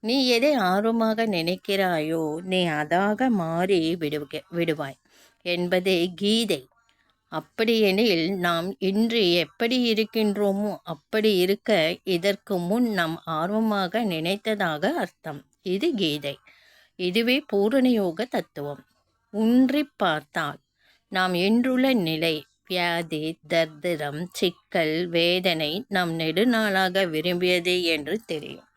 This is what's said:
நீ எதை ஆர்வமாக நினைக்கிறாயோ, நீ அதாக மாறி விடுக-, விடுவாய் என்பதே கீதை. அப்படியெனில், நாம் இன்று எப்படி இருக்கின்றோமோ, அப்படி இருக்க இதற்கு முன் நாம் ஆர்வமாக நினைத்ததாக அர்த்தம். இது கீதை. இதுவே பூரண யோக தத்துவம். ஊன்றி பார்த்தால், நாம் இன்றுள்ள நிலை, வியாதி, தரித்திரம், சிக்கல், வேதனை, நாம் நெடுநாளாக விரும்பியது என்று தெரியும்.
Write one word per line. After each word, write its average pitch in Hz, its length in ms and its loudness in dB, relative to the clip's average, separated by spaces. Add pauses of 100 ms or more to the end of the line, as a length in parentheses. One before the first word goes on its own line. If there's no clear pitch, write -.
நீ 226 120 0 (120)
எதை 240 240 4 (120)
ஆர்வமாக 220 600 2
நினைக்கிறாயோ, 175 960 0 (180)
நீ 185 200 0 (100)
அதாக 190 580 0
மாறி 180 500 2 (160)
விடுக-, 151 540 -6
விடுவாய் 156 500 -4 (460)
என்பதே 180 540 0 (160)
கீதை. 202 460 0 (720)
அப்படியெனில், 208 920 2 (100)
நாம் 175 320 0 (120)
இன்று 220 420 0 (100)
எப்படி 233 540 0
இருக்கின்றோமோ, 208 880 0 (120)
அப்படி 214 540 -2
இருக்க 190 340 0 (320)
இதற்கு 190 540 -2
முன் 202 340 0
நாம் 170 340 -2
ஆர்வமாக 202 800 -2
நினைத்ததாக 185 920 -2
அர்த்தம். 151 460 -8 (200)
இது 196 320 -2
கீதை. 147 400 -2 (680)
இதுவே 226 400 2
பூரண 226 500 2
யோக 202 360 0
தத்துவம். 143 560 -8 (520)
ஊன்றி 247 480 4 (140)
பார்த்தால், 156 640 -4 (520)
நாம் 185 220 0
இன்றுள்ள 240 600 2
நிலை, 165 420 0 (300)
வியாதி, 170 580 -2 (240)
தரித்திரம், 156 720 -2 (100)
சிக்கல், 170 640 -2 (120)
வேதனை, 170 800 0
நாம் 180 320 -2
நெடுநாளாக 190 920 2
விரும்பியது 175 720 0
என்று 160 320 -2 (100)
தெரியும். 147 380 -10 (140)